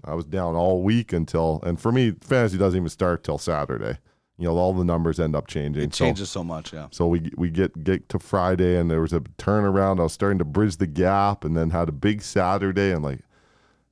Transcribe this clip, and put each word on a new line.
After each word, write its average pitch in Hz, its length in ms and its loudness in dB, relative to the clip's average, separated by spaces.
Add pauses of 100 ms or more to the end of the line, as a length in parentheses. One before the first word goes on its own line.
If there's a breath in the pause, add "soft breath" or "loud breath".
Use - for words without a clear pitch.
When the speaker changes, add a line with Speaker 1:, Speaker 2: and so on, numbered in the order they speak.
Speaker 1:
I 76 100 -8
was 82 120 -6
down 85 300 -4
all 90 280 2
week 113 280 0
until, 82 520 0
and 87 160 -4
for 113 120 0
me, 123 200 2 (100)
fantasy 117 380 0
doesn't 92 180 4
even 87 120 -2
start 87 340 -2
till 73 160 -4
Saturday. 67 580 -4 (400)
You 85 120 -6
know, 82 80 0
all 92 160 2
the 90 100 0
numbers 85 360 0
end 80 160 0
up 71 120 -4
changing. 73 360 -4
Speaker 2:
It 73 120 -6
Speaker 1:
So 87 100 0
Speaker 2:
changes 98 240 0
so 90 140 -8
much, 82 300 -10
yeah. 76 180 -14
Speaker 1:
so 85 160 0
we, 85 300 0
we 87 120 0
get, 82 340 -2
get 95 260 -2
to 92 100 -4
Friday, 90 580 2
and 85 140 2
there 80 100 2
was 80 120 0
a 82 80 0
turnaround. 98 800 2
I 85 40 4
was 80 100 0
starting 98 260 0
to 85 60 0
bridge 85 320 0
the 95 100 0
gap, 98 580 2
and 80 100 0
then 82 140 2
had 85 180 0
a 78 60 -4
big 104 280 0
Saturday, 98 720 0
and, 82 120 0
like, 69 180 -6 (720 soft breath)